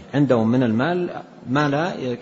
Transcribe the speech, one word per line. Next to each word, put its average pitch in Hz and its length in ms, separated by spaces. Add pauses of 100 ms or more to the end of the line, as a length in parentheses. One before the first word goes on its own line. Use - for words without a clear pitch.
(140)
عنده 127 300
من 123 180
المال 147 600 (260)
ما 143 200
لا 156 260 (280)